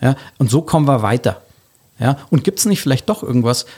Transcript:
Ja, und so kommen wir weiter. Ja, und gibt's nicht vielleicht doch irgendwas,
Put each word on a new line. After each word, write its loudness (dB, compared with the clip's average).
Ja, 2
und 0
so 2
kommen 0
wir 2
weiter. -2
Ja, 0
und 2
gibt's -2
nicht 0
vielleicht -2
doch -4
irgendwas, 0